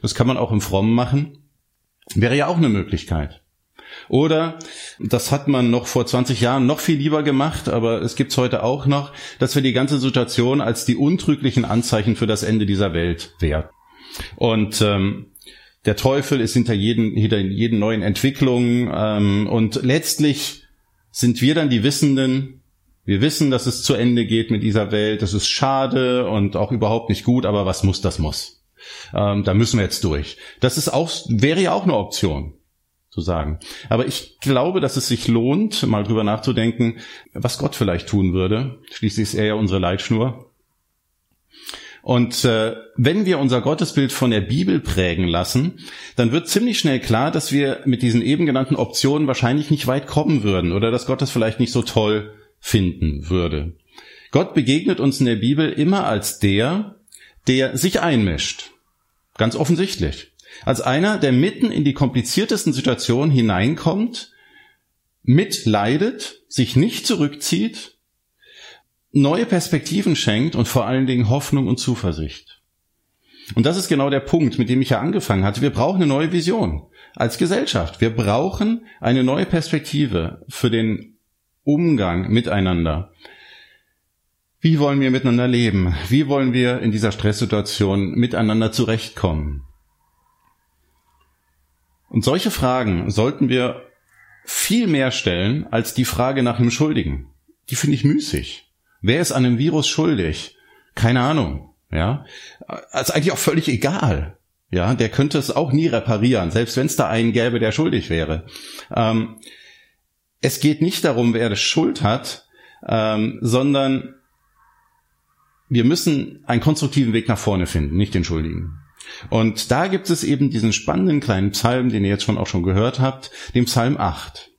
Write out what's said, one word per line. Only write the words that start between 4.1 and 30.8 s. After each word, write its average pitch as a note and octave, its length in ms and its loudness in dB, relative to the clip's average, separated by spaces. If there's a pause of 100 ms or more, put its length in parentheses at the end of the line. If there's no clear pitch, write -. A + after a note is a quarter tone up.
das - 320 -2
hat C#3+ 160 0
man B2+ 240 4
noch A#2+ 160 0
vor A#2+ 200 0
zwanzig B2 340 0
Jahren B2 260 2
noch D3+ 140 2
viel D#3+ 160 2
lieber D3+ 260 0
gemacht, C#3+ 460 0
aber A2+ 340 0
es A#2 140 -4
gibt's C#3 220 -2
heute B2 260 0
auch C3 220 0
noch, C#3 260 0 (260)
dass C3+ 160 0
wir C#3+ 80 4
die C3 120 2
ganze C3+ 260 0
Situation B2+ 600 0
als A2+ 240 -2
die B2 120 2
untrüglichen C#3+ 680 0
Anzeichen A2 520 0
für A#2 100 -2
das G#2 160 0
Ende G#2 240 0
dieser G2 260 0
Welt E2+ 460 -4
werten. D#2 320 -2 (640)
Und, A2 460 0
ähm, G2+ 460 0 (580)
der - 100 2
Teufel C#3 460 0
ist A2+ 140 -2
hinter A#2 200 2
jeden, A2 400 0
hinter G#2+ 240 2
jeden G2+ 400 0
neuen G#2+ 240 0
Entwicklungen, B2 880 0
ähm, G#2 540 0
und A2 380 0
letztlich D3 760 0 (500)
sind A#2+ 280 0
wir C#3 140 4
dann D#3 160 2
die A2+ 120 2
Wissenden. C3+ 760 0 (460)
Wir G#2+ 160 2
wissen, D3+ 280 2
dass B2+ 140 0
es B2 180 -4
zu - 120 0
Ende A#2 320 2
geht A2+ 240 0
mit G#2+ 120 0
dieser G#2 300 0
Welt. G#2 300 0
Das G2 100 -2
ist G#2 160 0
schade C3 800 0
und G2+ 280 0
auch G2+ 160 -2
überhaupt A2 360 0
nicht - 160 -2
gut, B2 220 2
aber G2+ 180 0
was F#2 200 -2
muss, G2 180 0
das F2+ 160 -2
muss. - 440 -6 (520)
Ähm, G2+ 280 0
da F#2+ 120 0
müssen A#2 240 2
wir G2 60 2
jetzt - 200 -4
durch. D2 320 -4 (240)
Das B2+ 160 0
ist D#3 140 -2